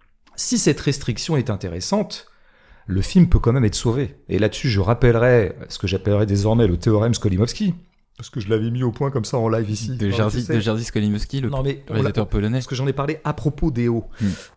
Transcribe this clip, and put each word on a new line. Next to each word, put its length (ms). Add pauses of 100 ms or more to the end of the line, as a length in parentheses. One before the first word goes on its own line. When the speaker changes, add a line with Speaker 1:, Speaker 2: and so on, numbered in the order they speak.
(360)
Speaker 1:
si 220
cette 220
restriction 580
est 120
intéressante, 800 (580)
le 160
film 280
peut 100
quand 140
même 100
être 120
sauvé. 420 (100)
Et 120
là-dessus, 300
je 120
rappellerai 720 (140)
ce 100
que 80
j'appellerai 380
désormais 420
le 100
théorème 360
Skolimowski, 600 (440)
parce 120
que 120
je 80
l'avais 220
mis 120
au 80
point 180
comme 160
ça 120
en 100
live 220
ici. 260
Speaker 2:
De 140
Speaker 1:
Non, 80
Speaker 2:
Jerzy, 220
Speaker 1:
tu 40
sais. 120
Speaker 2:
de 40
Jerzy 240
Skolimowski, 560
le 100
Speaker 1:
Non, 140
mais 240
on 60
l'a, 60
Speaker 2:
réalisateur 280
polonais. 300
Speaker 1:
parce 100
que 80
j'en 120
ai 60
parlé 300
à 100
propos 380
d'E 160
O. 160 (160)
Speaker 2:
Hmm. 80 (300)